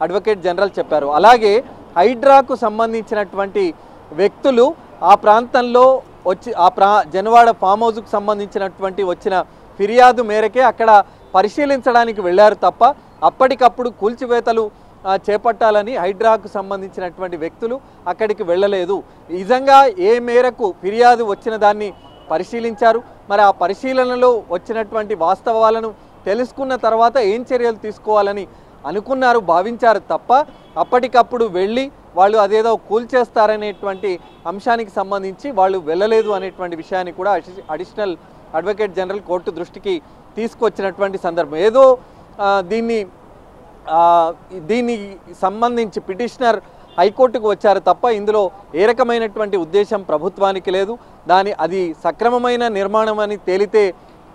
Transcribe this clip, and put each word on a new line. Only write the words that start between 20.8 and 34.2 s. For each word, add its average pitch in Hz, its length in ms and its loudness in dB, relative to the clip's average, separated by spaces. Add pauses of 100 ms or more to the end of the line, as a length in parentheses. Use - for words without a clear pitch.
ఫిర్యాదు 233 420 2
వచ్చిన 214 320 -6
దాన్ని 208 380 0 (380)
పరిశీలించారు, 226 680 -2 (280)
మరి 202 120 2
ఆ 196 100 6
పరిశీలనలో 247 1000 -2
వచ్చినటువంటి 214 640 -6
వాస్తవాలను 220 960 -2 (140)
తెలుసుకున్న 254 500 -4
తర్వాత 233 420 0
ఏం 233 280 -2 (100)
చర్యలు 233 200 -2
తీసుకోవాలని 202 720 -4 (380)
అనుకున్నారు, 240 540 -2
భావించారు 202 600 0
తప్ప 165 340 -4 (460)
అప్పటికప్పుడు 240 640 0
వెళ్ళి 214 460 -4 (240)
వాళ్ళు 202 220 2
అదేదో 220 380 0
కూల్చేస్తారనేటువంటి 208 1400 -4 (280)